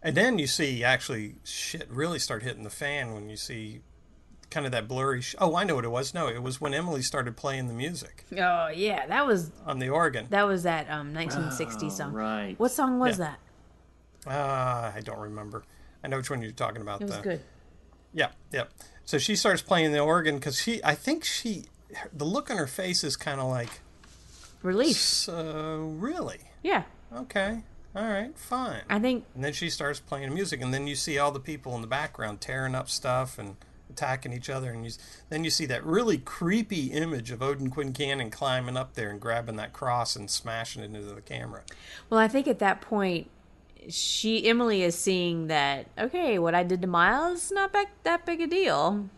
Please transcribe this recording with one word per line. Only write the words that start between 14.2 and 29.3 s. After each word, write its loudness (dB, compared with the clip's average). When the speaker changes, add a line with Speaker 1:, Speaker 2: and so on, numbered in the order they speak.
Speaker 2:
that? -6
Speaker 1:
Uh, 0
I -6
don't -8
remember. -8
I -6
know -2
which -6
one -2
you're -6
talking -4
about, -6
Speaker 2:
It -6
was -4
Speaker 1:
though. -6
Speaker 2:
good. -2
Speaker 1:
Yeah, 2
yeah. -2
So -2
she 2
starts 4
playing 4
the 4
organ 4
'cause -2
she, 0
I 4
think 0
she, -4
the -4
look 0
on -2
her 2
face 0
is -2
kinda -4
like, -2
Speaker 2:
Relief. 4
Speaker 1:
"So, 0
really? -4
Speaker 2:
Yeah. 2
Speaker 1:
Okay." -2
"All -4
right, -2
fine." -4
Speaker 2:
I 4
think 2